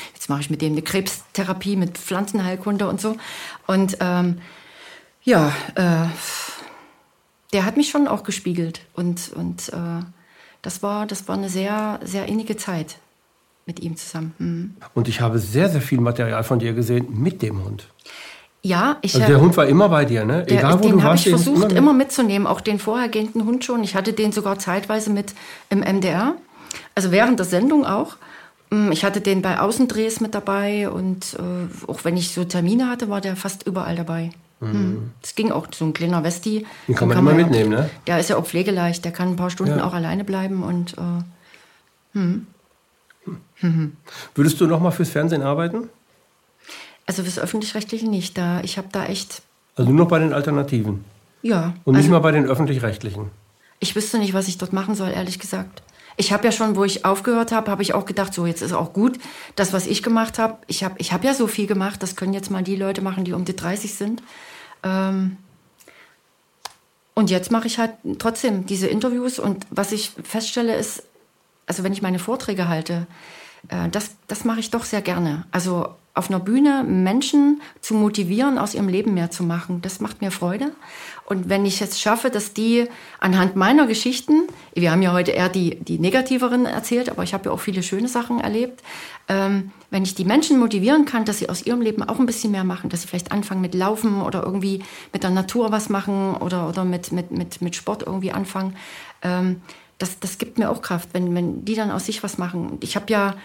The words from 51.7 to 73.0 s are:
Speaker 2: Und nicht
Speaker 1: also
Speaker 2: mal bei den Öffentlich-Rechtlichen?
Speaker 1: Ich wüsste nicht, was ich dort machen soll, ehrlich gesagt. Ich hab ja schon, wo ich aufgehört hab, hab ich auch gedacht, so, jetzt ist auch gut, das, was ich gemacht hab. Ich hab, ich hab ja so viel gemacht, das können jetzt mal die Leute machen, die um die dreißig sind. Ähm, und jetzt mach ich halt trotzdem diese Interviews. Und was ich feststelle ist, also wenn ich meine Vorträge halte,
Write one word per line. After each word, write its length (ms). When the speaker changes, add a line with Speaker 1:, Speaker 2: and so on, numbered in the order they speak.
Speaker 2:
Und 80
nicht 100
Speaker 1:
also 80
Speaker 2:
mal 80
bei 120
den 140
Öffentlich-Rechtlichen? 840
Speaker 1:
Ich 160
wüsste 220
nicht, 160
was 140
ich 100
dort 160
machen 220
soll, 160
ehrlich 280
gesagt. 440
Ich 160
hab 100
ja 80
schon, 240
wo 80
ich 220
aufgehört 460
hab, 180
hab 100
ich 140
auch 120
gedacht, 280
so, 120
jetzt 160
ist 120
auch 180
gut, 280
das, 160
was 160
ich 160
gemacht 360
hab. 280
Ich 160
hab, 160
ich 140
hab 100
ja 100
so 140
viel 200
gemacht, 340
das 140
können 180
jetzt 160
mal 140
die 120
Leute 260
machen, 220
die 100
um 120
die 100
dreißig 380
sind. 300
Ähm, 540
und 160
jetzt 220
mach 140
ich 120
halt 140
trotzdem 460
diese 220
Interviews. 520
Und 300
was 220
ich 200
feststelle 520
ist, 280
also 160
wenn 100
ich 80
meine 180
Vorträge 480
halte, 400